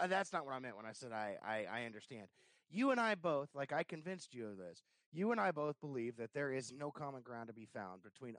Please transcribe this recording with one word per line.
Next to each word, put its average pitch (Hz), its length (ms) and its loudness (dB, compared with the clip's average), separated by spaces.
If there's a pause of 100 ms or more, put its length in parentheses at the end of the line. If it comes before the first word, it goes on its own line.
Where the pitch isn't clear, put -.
and 180 80 2
that's 190 220 2
not 165 120 0
what 135 80 -4
I 131 60 -2
meant 123 180 -6
when 107 80 -10
I 110 80 -8
said 120 200 -8
I, 107 300 0
I, 107 300 0
I 120 120 0
understand. 107 420 -10 (420)
You 247 220 4
and 247 100 6
I 220 140 6
both, 160 400 2
like, 139 180 0
I 156 120 4
convinced 170 500 -6
you 117 140 -4
of 101 80 -6
this. 87 260 -10 (300)
You 190 180 4
and 226 100 4
I 190 120 6
both 151 280 2
believe 120 360 -2
that 113 180 -6
there 143 180 2
is 123 200 -2
no 147 180 -4
common 139 320 -6
ground 117 260 -6
to 110 60 -10
be 107 180 -12
found 92 300 -6
between 113 360 -10